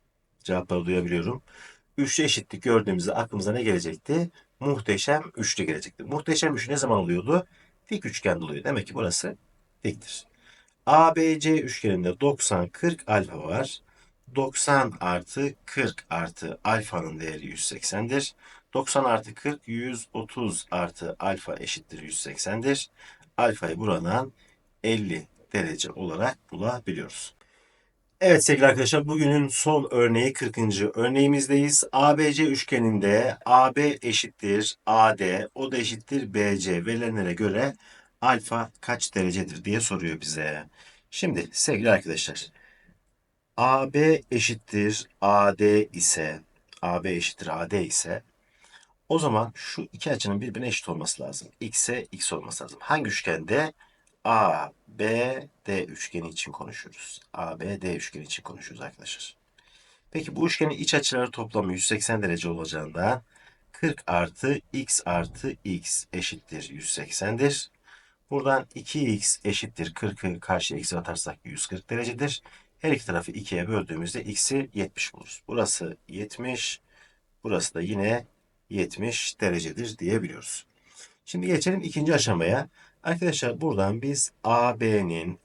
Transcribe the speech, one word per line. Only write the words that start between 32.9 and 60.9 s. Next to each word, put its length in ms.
A 300
B 260
eşittir 840
A 320
D, 360
o 180
da 40
eşittir 580
B 240
C. 280
Verilenlere 460
göre 420
alfa 500
kaç 340
derecedir 500
diye 160
soruyor 400
bize. 460
Şimdi 420
sevgili 380
arkadaşlar, 560
A 360
B 380
eşittir 800
A 380
D 280
ise, 540
A 220
B 80
eşittir 500
A 80
D 140
ise, 380
o 100
zaman 360
şu 380
iki 180
açının 300
birbirine 280
eşit 200
olması 340
lazım. 260
X'e 520
x 200
olması 320
lazım. 180
Hangi 260
üçgende? 640
A 440
B 140
D 180
üçgeni 440
için 240
konuşuyoruz. 680
A 280
B 220
D 140
üçgeni 280
için 180
konuşuyoruz 400
arkadaşlar. 540
Peki 260
bu 100
üçgenin 240
iç 240